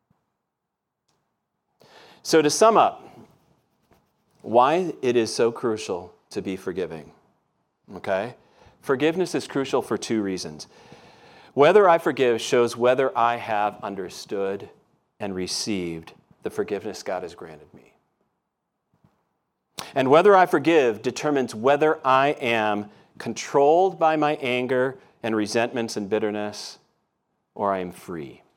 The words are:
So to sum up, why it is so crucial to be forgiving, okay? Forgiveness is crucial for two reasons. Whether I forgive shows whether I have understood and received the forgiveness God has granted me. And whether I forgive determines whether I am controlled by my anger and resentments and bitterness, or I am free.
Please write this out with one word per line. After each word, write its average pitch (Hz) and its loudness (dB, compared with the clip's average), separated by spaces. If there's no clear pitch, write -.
So 160 4
to 147 2
sum 220 4
up, 120 4
why 143 2
it 123 0
is 113 0
so 117 2
crucial 104 -6
to 104 -8
be 95 -6
forgiving, 85 -10
okay? 98 -4
Forgiveness 160 0
is 139 -4
crucial 135 -2
for 107 -4
two 110 -2
reasons. 87 -8
Whether 185 6
I 165 6
forgive 123 0
shows 120 2
whether 127 2
I 120 2
have 104 -4
understood 98 -8
and 101 -8
received 87 -8
the - -8
forgiveness 101 -6
God 90 -8
has 82 -14
granted 78 -20
me. 64 -20
And 131 0
whether 175 8
I 185 6
forgive 139 2
determines 127 -2
whether 143 2
I 131 4
am 107 -2
controlled 160 2
by 160 2
my 147 0
anger 127 -2
and 113 -2
resentments 113 -2
and 104 -6
bitterness, 104 -6
or 98 -2
I 92 -2
am 90 -8
free. 76 -14